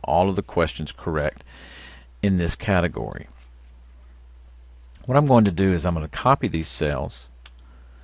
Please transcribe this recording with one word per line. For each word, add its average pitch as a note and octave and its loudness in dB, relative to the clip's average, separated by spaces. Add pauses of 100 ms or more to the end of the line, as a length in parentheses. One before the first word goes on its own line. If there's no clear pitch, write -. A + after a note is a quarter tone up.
all F2+ 2
of F#2 -4
the G2+ -2
questions - -4
correct D2+ -4 (800)
in G2 2
this E2+ -2
category. E2+ -4 (1800)
What B2+ 2
I'm D3 4
going A#2+ 8
to G2 4
do F#2+ 2
is E2+ -2
I'm E2+ 0
gonna D#2 -4
copy B2+ 0
these D#2+ -4
cells, D2 -4 (760)